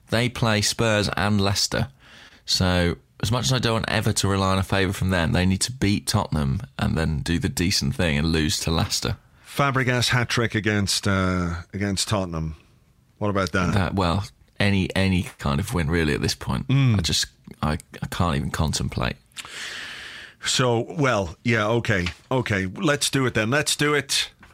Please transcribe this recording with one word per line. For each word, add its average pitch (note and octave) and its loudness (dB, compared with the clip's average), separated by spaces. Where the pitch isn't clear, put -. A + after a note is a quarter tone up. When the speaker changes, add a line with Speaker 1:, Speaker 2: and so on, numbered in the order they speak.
Speaker 1:
they A#2+ 2
play A2 0
Spurs G#2 2
and G#2 2
Leicester. - 0
So, F2+ 2
as G2 2
much B2 0
as C3 2
I B2 2
don't A2+ 2
want A2 -2
ever G#2+ 0
to - 0
rely F#2+ 2
on F#2+ 2
a F#2+ 2
favour F#2+ 2
from F#2+ 0
them, E2+ 2
they F2+ 4
need F#2+ 2
to - -4
beat G#2 0
Tottenham D2 0
and D#2 0
then D#2+ 0
do E2+ 0
the F#2 -2
decent E2+ 0
thing D#2+ 0
and D#2+ 0
lose D#2 0
to D#2+ -2
Leicester. - -2
Speaker 2:
Fabregas B2+ 0
hat-trick A#2 0
against, G#2 0
uh, F#2 0
against G2 -4
Tottenham. E2 -4
What G#2 -2
about F#2+ 0
that? F2+ 2
Speaker 1:
That, F#2+ 0
well, F#2 0
any, G2 2
any F#2+ 2
kind C#2+ -2
of G2 -4
win, D#2+ -2
really, D#2 2
at G1+ -2
this - 0
point. - -6
Speaker 2:
Mm. B2+ 4
Speaker 1:
I F2+ 2
just, - 0
I, D2+ 0
I - -6
can't E2+ 0
even C#2 -2
contemplate. - -2
Speaker 2:
So, A#2+ 2
well, A2 2
yeah, A2+ 2
okay. A2 2
Okay, G#2+ 0
let's C#3+ -2
do C3+ 2
it - -2
then. A2 0
Let's D3 0
do D3 2
it. - -2